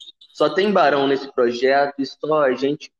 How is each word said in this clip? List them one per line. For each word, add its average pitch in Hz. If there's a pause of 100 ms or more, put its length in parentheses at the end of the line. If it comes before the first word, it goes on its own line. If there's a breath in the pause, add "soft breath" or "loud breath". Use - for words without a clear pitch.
(320)
Só 151
tem 196
barão 143
nesse 139
projeto 131
e 135
só 151
gente 139